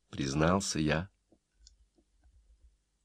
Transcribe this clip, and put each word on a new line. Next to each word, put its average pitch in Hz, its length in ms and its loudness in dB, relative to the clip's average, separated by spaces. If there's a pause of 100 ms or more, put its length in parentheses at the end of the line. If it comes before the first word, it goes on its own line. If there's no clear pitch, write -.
(100)
признался 98 680 0
я. 78 300 0 (2000)